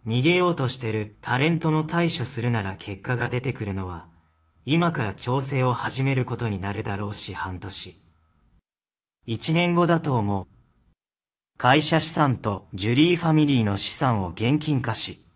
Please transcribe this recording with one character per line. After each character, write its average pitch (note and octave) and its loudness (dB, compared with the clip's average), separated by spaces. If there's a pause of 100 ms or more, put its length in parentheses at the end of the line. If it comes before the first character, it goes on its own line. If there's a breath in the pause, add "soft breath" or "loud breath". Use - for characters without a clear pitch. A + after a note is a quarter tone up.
逃 A#2+ 0
げ E3+ 4
よ F3+ 4
う E3 0
と C3+ 0
し - -4
て A2+ -4
る G#2+ -4
タ A#2+ 0
レ D3 4
ン E3 2
ト E3 0
の D#3 2
対 E3 0
処 C3 -4
す - -6
る A#2+ 0
な A2+ 0
ら F#2+ -6
結 F#2+ -12
果 B2 -4
が A#2+ -2
出 B2 -4
て B2+ -4
く A2 -8
る G2+ -6
の F#2+ -6
は、 F2 -12 (600 soft breath)
今 E3 2
か D3 -2
ら G2+ -4
調 B2+ -2
整 C3+ -2
を B2+ 2
始 B2 -4
め C3+ 2
る B2+ 0
こ A#2+ -6
と A2+ -4
に G2+ -2
な G2+ -4
る G#2+ -6
だ G2+ -4
ろ G2+ -4
う G#2 -6
し - -8
半 F#2 -8
年。 F2+ -12 (1300)
一 A#2 -2
年 F3 4
後 E3+ 4
だ E3 4
と C3+ 0
思 G2+ 0
う。 - -12 (1080)
会 C3 6
社 D#3 2
資 - -4
産 C#3+ 2
と G2+ -4
ジ G2+ -2
ュ A#2+ 2
リ E3 6
ー - 0
フ E3+ -4
ァ D#3+ 4
ミ D#3 6
リ C#3 4
ー A2 2
の G2+ 0
資 - -2
産 A#2 0
を F2 -4
現 A2 0
金 D3 0
化 A2+ -2
し - -8 (120)